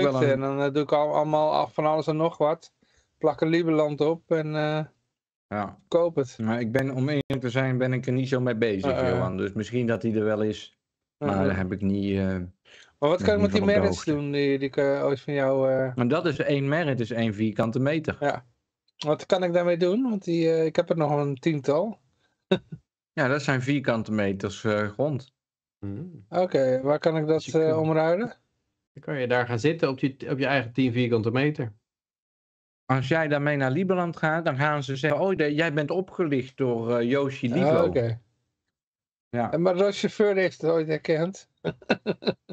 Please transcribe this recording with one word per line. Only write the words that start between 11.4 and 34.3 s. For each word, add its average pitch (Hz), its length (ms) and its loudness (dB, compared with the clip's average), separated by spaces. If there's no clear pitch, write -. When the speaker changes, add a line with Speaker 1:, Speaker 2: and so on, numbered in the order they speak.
Speaker 2:
eh. 98 60 2
Speaker 1:
daar 95 100 0
heb 95 160 -2
ik 95 100 -6
niet, 98 360 0
eh, 95 80 0
Speaker 2:
Maar 143 120 0
wat 180 80 2
Speaker 1:
ben 196 80 -2
Speaker 2:
kan 214 100 4
ik 202 60 0
Speaker 1:
niet 196 100 2
Speaker 2:
met - 0 -
die 196 80 4
Speaker 1:
van 190 80 2
op 202 60 4
de 202 60 4
Speaker 2:
merits 185 160 2
Speaker 1:
hoogte. - 160 -4
Speaker 2:
doen 147 200 -2
die, 139 260 2
die 135 100 -2
ik, - 80 -6
eh, 139 280 0
ooit 139 160 0
van 147 140 -6
jou, 135 360 2
eh, 131 240 0
Speaker 1:
Maar 120 140 0
dat 170 180 0
is 143 120 -2
één 139 300 0
merit, 143 320 0
is 113 100 -4
één 113 240 -2
vierkante 110 460 -2
meter. 151 400 -2
Speaker 2:
Ja. - 240 -2
Wat 151 280 -2
kan 185 160 2
ik 175 100 0
daarmee 175 240 4
doen? 185 260 2
Want 220 220 -2
die, 165 260 2
eh, 160 140 2
ik 160 120 -2
heb 170 140 0
er 170 60 2
nog 151 140 0
een 143 240 0
tiental. 156 640 -2
<laughs> - 640 -6
Speaker 1:
Ja, 139 160 0
dat 139 140 0
zijn 131 200 0
vierkante 120 500 0
meters, 101 520 -2
eh, 107 240 0
grond. 131 460 -4
Speaker 3:
Hmm. 113 500 -10
Speaker 2:
Oké, 135 540 2
waar 143 160 0
kan 165 180 0
ik 156 100 -2
dat, 156 180 2
Speaker 3:
Dus - 80 -10
je 160 60 2
Speaker 2:
eh, 160 80 4
Speaker 3:
kunt 156 100 2
Speaker 2:
omruilen? 160 400 2
Speaker 3:
Dan 143 100 -20
kan 151 180 -6
je 123 80 0
daar 123 180 2
gaan 117 120 -2
zitten 151 300 2
op 135 120 -4
die, 131 160 -2
op 135 80 -2
je 135 80 0
eigen 123 260 0
tien 131 200 2
vierkante 117 380 2
meter. 135 420 -2
Speaker 1:
Als 131 220 0
jij 165 200 2
daarmee 147 280 0
naar 135 140 0
Liberland 175 460 -2
gaat, 160 280 0